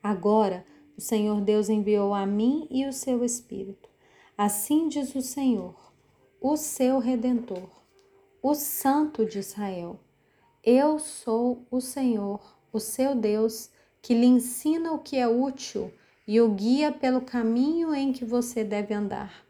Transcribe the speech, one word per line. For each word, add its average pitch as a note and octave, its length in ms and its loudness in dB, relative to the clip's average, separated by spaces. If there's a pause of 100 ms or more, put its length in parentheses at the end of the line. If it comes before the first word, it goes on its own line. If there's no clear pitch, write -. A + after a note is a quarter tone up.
Agora, G3+ 640 2 (280)
o - 60 -16
Senhor G#3+ 400 0
Deus G#3 300 2
enviou G#3 420 2
a G3 140 0
mim A#3 440 0
e C4 140 -2
o C#4 80 -6
seu B3 320 -2
Espírito. G3 640 -8 (480)
Assim D4 500 0
diz C#4+ 280 -4
o C4 80 -4
Senhor, A#3 520 -2 (640)
o D4 200 0
seu C4+ 400 0
Redentor, A#3 720 -2 (720)
o C#4+ 120 2
Santo D4 720 0
de G#3+ 140 -4
Israel. F#3+ 600 -8 (640)
Eu C#4+ 360 4
sou B3 720 -4
o B3+ 100 -2
Senhor, A3 760 -4 (120)
o A3 80 -4
seu C4 360 -2
Deus, A3 560 0 (320)
que - 100 -2
lhe A#3 140 6
ensina D4+ 680 2
o D4 60 -2
que D4 180 -8
é B3 100 2
útil A#3+ 640 -2 (380)
e G#3+ 100 4
o A#3 120 6
guia A#3+ 420 2
pelo B3+ 300 0
caminho C4 720 0
em C#4 180 0
que B3+ 140 -6
você A#3+ 360 -2
deve G#3 300 -4
andar. G3+ 400 -4 (160)